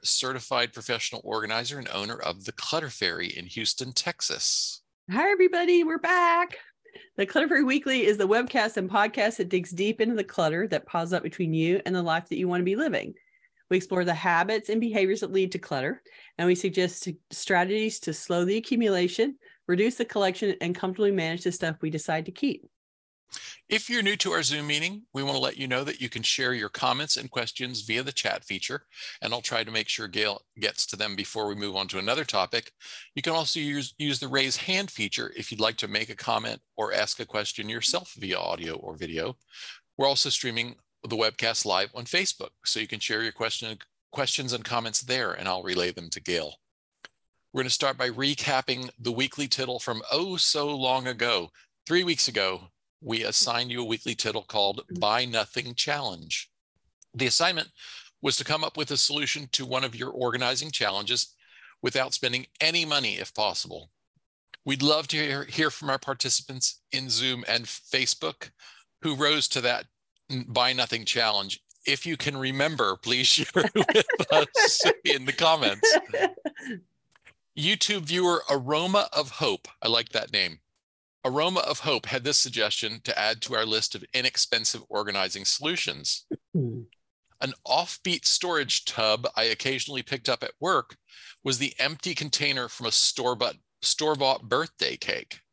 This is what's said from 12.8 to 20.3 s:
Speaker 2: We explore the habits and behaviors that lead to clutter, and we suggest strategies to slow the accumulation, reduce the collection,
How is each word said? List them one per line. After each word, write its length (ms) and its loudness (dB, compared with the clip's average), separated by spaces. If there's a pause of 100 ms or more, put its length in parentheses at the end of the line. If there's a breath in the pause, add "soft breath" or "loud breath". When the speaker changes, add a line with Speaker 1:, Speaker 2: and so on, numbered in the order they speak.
Speaker 2:
We 100 4
explore 260 0
the 100 2
habits 540 2
and 120 2
behaviors 400 2
that 120 -4
lead 200 4
to 60 -4
clutter, 440 -4 (360 loud breath)
and 80 2
we 80 8
suggest 540 -2 (220)
strategies 680 2
to 120 -4
slow 320 0
the 140 2
accumulation, 800 2 (280 soft breath)
reduce 280 4
the 100 -2
collection, 560 2